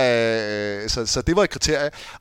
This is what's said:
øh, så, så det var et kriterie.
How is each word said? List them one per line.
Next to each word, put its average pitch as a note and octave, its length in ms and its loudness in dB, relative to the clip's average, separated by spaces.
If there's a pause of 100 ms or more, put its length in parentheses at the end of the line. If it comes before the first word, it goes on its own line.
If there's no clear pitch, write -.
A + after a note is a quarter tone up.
(840)
øh, A2 60 -6
så, A2+ 180 -4
så B2+ 160 -2
det E3 140 2
var G#3 80 6
et E3+ 60 0
kriterie. D3 400 -2 (300)